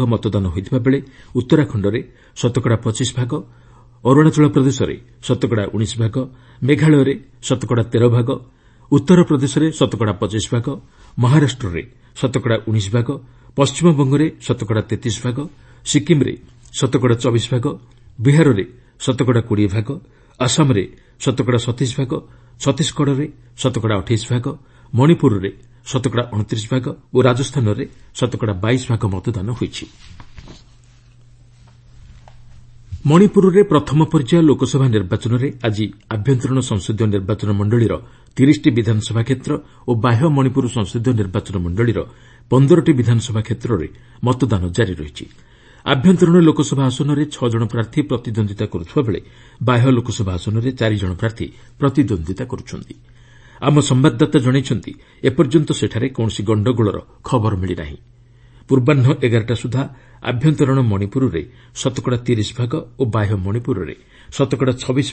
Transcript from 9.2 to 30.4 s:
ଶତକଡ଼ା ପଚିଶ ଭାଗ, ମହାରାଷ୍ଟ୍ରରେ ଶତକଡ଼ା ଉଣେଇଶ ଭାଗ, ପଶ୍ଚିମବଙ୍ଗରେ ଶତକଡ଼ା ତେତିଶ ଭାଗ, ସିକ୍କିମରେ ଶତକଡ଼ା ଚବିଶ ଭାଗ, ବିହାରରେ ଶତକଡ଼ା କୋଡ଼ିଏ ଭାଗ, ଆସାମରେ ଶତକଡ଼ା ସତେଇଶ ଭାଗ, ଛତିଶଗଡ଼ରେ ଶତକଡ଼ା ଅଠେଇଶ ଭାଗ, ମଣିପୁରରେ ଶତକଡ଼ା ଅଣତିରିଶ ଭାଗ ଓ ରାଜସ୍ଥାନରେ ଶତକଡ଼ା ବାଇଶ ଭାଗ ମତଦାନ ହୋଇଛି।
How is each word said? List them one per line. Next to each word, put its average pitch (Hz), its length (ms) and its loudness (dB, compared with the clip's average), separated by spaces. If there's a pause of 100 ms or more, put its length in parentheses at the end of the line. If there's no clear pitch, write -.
ଶତକଡ଼ା 107 420 0
ପଚିଶ 101 380 -4
ଭାଗ, 120 160 -2 (520)
ମହାରାଷ୍ଟ୍ରରେ 120 640 2 (320)
ଶତକଡ଼ା 117 420 0 (100)
ଉଣେଇଶ 107 260 -2
ଭାଗ, 120 160 0 (460)
ପଶ୍ଚିମବଙ୍ଗରେ 143 720 2 (140)
ଶତକଡ଼ା 113 400 -2
ତେତିଶ 107 420 -4
ଭାଗ, 123 140 -4 (480)
ସିକ୍କିମରେ - 480 2 (380)
ଶତକଡ଼ା 123 440 2
ଚବିଶ 117 360 0
ଭାଗ, 123 140 -2 (540)
ବିହାରରେ 139 460 4 (340)
ଶତକଡ଼ା 120 420 0
କୋଡ଼ିଏ 104 320 0
ଭାଗ, 110 160 -4 (500)
ଆସାମରେ 127 440 2 (360)
ଶତକଡ଼ା 120 400 0
ସତେଇଶ 120 380 -4
ଭାଗ, 135 140 -4 (480)
ଛତିଶଗଡ଼ରେ 143 680 -2 (300)
ଶତକଡ଼ା 107 400 -2
ଅଠେଇଶ 104 320 -2
ଭାଗ, 120 160 -2 (480)
ମଣିପୁରରେ 120 580 2 (340)
ଶତକଡ଼ା 120 460 -2
ଅଣତିରିଶ 104 400 -4
ଭାଗ 131 140 -2 (280)
ଓ 127 80 2
ରାଜସ୍ଥାନରେ 117 640 0 (300)
ଶତକଡ଼ା 107 380 -2
ବାଇଶ 113 360 -2
ଭାଗ 113 160 -2
ମତଦାନ 95 480 -4
ହୋଇଛି। - 320 -8 (3250)